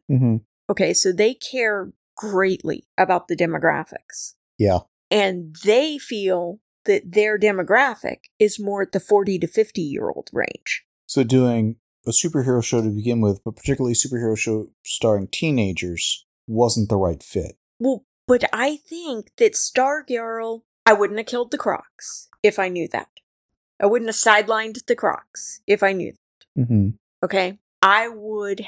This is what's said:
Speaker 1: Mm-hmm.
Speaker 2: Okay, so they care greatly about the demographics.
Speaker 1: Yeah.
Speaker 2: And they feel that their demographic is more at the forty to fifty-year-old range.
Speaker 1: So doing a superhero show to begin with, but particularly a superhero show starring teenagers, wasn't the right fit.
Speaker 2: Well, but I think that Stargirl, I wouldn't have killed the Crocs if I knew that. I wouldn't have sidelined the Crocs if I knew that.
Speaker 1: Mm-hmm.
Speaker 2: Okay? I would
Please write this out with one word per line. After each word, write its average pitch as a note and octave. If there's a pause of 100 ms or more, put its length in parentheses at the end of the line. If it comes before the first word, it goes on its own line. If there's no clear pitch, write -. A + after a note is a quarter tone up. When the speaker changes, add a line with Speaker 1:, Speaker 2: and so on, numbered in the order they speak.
Speaker 1:
Mm-hmm. B2+ (320)
Speaker 2:
Okay, F#3
so F#3
they G#3+
care G#3+ (240)
greatly F#3+ (120)
about F#3
the E3+
demographics. D#3+ (220)
Speaker 1:
Yeah. F#2+ (320)
Speaker 2:
And F3+
they C#4+
feel F#3 (260)
that G3
their G#3+
demographic G#3 (200)
is G#3
more G3+
at -
the F#3+
forty G3+
to E3
fifty-year-old -
range. - (220)
Speaker 1:
So C3+
doing A#2 (320)
a A#2
superhero B2+
show A#2+
to A2
begin A2
with, G2+
but -
particularly C3
a A#2
superhero A#2
show G#2+ (160)
starring G#2
teenagers, F#2+ (220)
wasn't A2+
the G#2+
right F2+
fit. - (220)
Speaker 2:
Well, B3+ (220)
but A#3+
I C#4
think D#4
that A3
Stargirl, A3+ (220)
I A3
wouldn't G#3
have A3+
killed A#3+
the C#4+
Crocs - (120)
if G#3
I F#3+
knew F3
that. - (680)
I G3
wouldn't A3+
have A3
sidelined A3
the A#3+
Crocs -
if G3+
I G3
knew F#3
that. -
Speaker 1:
Mm-hmm. G#2+ (340)
Speaker 2:
Okay? F#3+ (220)
I G#3
would G#3